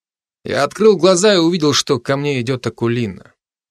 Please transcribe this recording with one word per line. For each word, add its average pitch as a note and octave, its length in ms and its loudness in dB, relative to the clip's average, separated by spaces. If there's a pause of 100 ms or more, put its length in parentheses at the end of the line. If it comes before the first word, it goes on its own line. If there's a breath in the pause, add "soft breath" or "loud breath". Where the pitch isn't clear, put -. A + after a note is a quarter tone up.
(460)
Я - 180 -2
открыл G3+ 320 2
глаза F#3 380 2
и F#3+ 40 2
увидел, E3 360 2
что C3 260 -2
ко C#3 160 -4
мне C#3+ 240 -4
идёт B2 280 -4
Акулина. A#2 680 -6 (380)